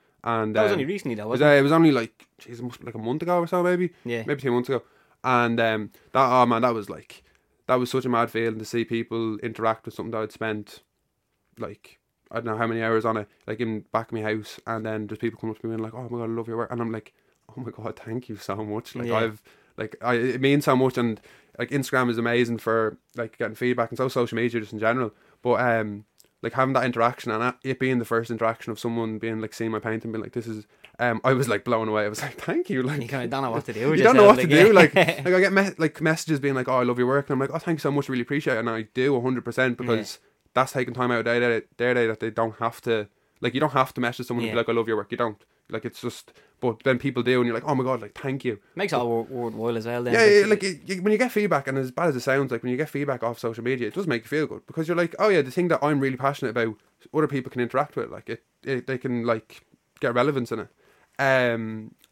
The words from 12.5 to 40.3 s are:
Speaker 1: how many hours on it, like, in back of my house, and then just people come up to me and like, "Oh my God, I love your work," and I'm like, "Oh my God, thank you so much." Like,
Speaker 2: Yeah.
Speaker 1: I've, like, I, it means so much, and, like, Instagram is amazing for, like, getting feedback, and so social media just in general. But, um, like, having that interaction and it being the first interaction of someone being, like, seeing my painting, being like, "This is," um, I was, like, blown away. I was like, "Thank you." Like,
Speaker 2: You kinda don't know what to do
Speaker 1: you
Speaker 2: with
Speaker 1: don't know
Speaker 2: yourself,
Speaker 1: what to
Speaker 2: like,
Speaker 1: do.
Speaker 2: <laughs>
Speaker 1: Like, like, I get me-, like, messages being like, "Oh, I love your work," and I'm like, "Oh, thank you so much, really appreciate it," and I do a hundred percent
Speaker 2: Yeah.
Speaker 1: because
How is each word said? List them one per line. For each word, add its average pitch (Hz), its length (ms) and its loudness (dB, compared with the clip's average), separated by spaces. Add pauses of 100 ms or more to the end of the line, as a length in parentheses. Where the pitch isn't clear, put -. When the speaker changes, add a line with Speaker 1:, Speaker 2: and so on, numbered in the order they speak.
Speaker 1:
how 117 100 0
many 113 160 -2
hours 113 220 2
on 113 120 0
it, 104 100 -6 (200)
like, 113 120 -8
in 113 220 -4 (100)
back 113 180 -2
of - 40 -12
my 113 80 -4
house, 110 460 -4
and 113 180 -6
then 110 220 -6
just 107 140 -10
people 113 180 -4
come 113 120 -6
up 107 80 -12
to - 80 -8
me 113 60 -6
and 110 100 -6
like, 113 100 -10
"Oh 123 160 -14
my 120 100 -8
God, 117 40 -6
I 113 40 -6
love 113 200 -6
your 113 100 -6
work," 117 140 -4
and 120 100 -4
I'm 113 100 -4
like, 110 220 -10 (360)
"Oh - 120 -14
my 113 100 -10
God, 110 260 -10
thank 123 320 -10
you 107 80 -10
so 98 200 -8
much." 107 380 -8
Like, 120 120 -6
Speaker 2:
Yeah. 110 100 0
Speaker 1:
I've, 110 240 -2 (360)
like, 107 240 -10
I, 120 140 0
it 123 260 0
means 143 240 4
so 139 100 4
much, 127 220 2
and, 117 220 0 (400)
like, 120 100 -6
Instagram 131 400 0
is 113 80 0
amazing 117 420 0
for, 113 380 0 (180)
like, 117 220 -8
getting 110 180 -6
feedback, 120 360 0
and 117 60 -12
so 131 100 0
social 123 300 -2
media 117 240 0
just 107 120 -12
in 107 60 -8
general. 113 340 0 (280)
But, 117 180 0
um, 110 460 -2 (360)
like, 117 120 -6
having 131 200 2
that 127 120 2
interaction 120 460 0
and 117 220 0 (100)
it 131 160 -4
being 131 200 2
the 113 60 -2
first 117 260 -2
interaction 113 400 -2
of 107 80 -8
someone 113 400 -4
being, 110 220 -4
like, 107 120 -8
seeing 113 180 -4
my 110 80 -2
painting, 110 340 -4
being 110 100 -6
like, - 80 -12
"This 117 160 -8
is," 107 180 -10 (340)
um, 117 260 0
I 131 80 6
was, 131 160 0
like, 104 160 -2
blown 110 240 0
away. 107 160 2
I 107 40 -2
was 110 120 -10
like, 139 180 -10
"Thank 311 300 -4
you." 131 120 -2
Like, 143 200 -4
Speaker 2:
You 117 80 -8
kinda 127 180 -6
don't 135 160 -4
know 123 80 -2
what 113 140 -4
to 117 80 -8
do 104 80 -6
Speaker 1:
you 135 80 0
Speaker 2:
with - 140 4
Speaker 1:
don't 254 120 8
know 220 80 10
Speaker 2:
yourself, 202 140 12
Speaker 1:
what 139 120 2
to 147 60 6
Speaker 2:
like, 175 120 10
Speaker 1:
do. 226 60 8
Speaker 2:
<laughs> 170 400 8
Speaker 1:
Like, 139 120 -6
like, 180 100 4
I 185 60 4
get 190 120 4
me-, 196 240 2
like, 160 240 -2
messages 160 380 0
being 139 160 0
like, 127 140 -4
"Oh, 127 100 2
I 123 40 2
love 123 140 0
your 123 100 2
work," 139 220 0
and 147 40 0
I'm 131 60 0
like, 135 140 -2
"Oh, 160 60 -4
thank 165 160 -2
you 147 60 -6
so 139 100 0
much, 143 160 -2
really 127 160 -2
appreciate 135 320 -2
it," 110 40 -2
and 117 100 -2
I 113 140 -4 (100)
do 135 240 2
a 120 40 0
hundred 127 240 -2
percent 123 340 0
Speaker 2:
Yeah. 127 60 -6
Speaker 1:
because 110 340 -2 (340)